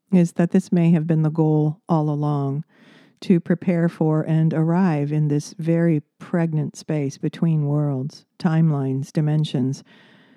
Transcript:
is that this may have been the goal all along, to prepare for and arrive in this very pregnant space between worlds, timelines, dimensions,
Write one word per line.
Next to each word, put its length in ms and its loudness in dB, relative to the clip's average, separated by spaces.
is 200 4
that 180 0
this 200 0
may 200 4
have 160 2
been 160 2
the 60 2
goal 600 0
all 200 0
along, 540 -2
to 200 2
prepare 500 0
for 320 0
and 320 0
arrive 580 0
in 160 0
this 300 -2
very 440 0
pregnant 560 -4
space 420 -6
between 480 -2
worlds, 600 -4
timelines, 760 0
dimensions, 720 -2